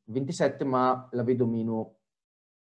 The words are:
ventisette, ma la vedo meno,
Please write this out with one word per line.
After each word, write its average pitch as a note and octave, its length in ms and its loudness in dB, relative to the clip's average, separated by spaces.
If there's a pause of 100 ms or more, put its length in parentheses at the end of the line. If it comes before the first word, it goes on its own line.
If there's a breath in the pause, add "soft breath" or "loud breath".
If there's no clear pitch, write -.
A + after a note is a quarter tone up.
ventisette, C#3 560 -2
ma B2+ 480 2
la A#2+ 100 -2
vedo A#2+ 240 2
meno, A2+ 520 -4 (720)